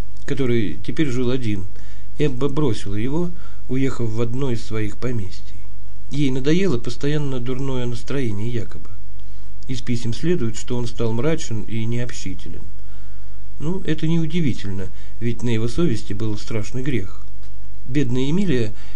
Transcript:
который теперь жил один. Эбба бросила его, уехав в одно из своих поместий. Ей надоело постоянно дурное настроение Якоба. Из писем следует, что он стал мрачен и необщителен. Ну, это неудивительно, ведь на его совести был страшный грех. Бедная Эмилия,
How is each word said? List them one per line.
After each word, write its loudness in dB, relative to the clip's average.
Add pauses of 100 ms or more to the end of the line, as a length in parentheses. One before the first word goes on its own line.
(240)
который 0
теперь 0
жил 0
один. 0 (540)
Эбба 0
бросила 0
его, 0 (380)
уехав 0
в 0
одно 0
из 0
своих 0
поместий. 0 (500)
Ей 0
надоело 0
постоянно 0
дурное 0
настроение 0
Якоба. 0 (800)
Из 0
писем 0
следует, 0
что 0
он 0
стал 0
мрачен 0
и 0
необщителен. 0 (960)
Ну, 0
это 0
неудивительно, 0 (320)
ведь 0
на 0
его 0
совести 0
был 0
страшный 0
грех. 0 (640)
Бедная 0
Эмилия, 0 (220)